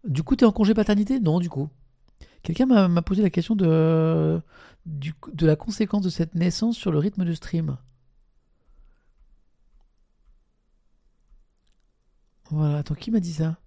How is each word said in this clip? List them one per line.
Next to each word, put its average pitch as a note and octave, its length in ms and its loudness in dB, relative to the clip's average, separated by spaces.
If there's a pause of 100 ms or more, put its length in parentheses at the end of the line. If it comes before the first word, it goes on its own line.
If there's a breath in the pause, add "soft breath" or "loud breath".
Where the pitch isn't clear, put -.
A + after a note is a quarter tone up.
Du D#3 180 -4
coup, C4 140 0
t'es B3 100 4
en G#3+ 60 6
congé G#3 220 2
paternité ? G#3 460 2
Non, E3+ 200 2
du F3 100 -2
coup. C#3+ 200 -6 (760 soft breath)
Quelqu'un E3+ 220 0
m'a, G#3+ 220 6
m'a F3 140 2
posé F#3+ 200 0
la G3 80 4
question F3 260 -2
de, D#3+ 840 2 (440 loud breath)
du, D3+ 280 -10 (200)
de D#3+ 120 -2
la D#3 100 4
conséquence G3+ 480 -4
de F#3 60 -2
cette E3 260 -6
naissance F3+ 420 -2
sur F#3 140 -4
le D3+ 80 0
rythme F#3 260 -2
de E3+ 80 -2
stream. D#3 440 -6 (4000)
Voilà, D3+ 280 0
attends, D3+ 180 -6
qui - 160 -10
m'a A3+ 80 2
dit E3+ 140 -6
ça ? D#3+ 340 -4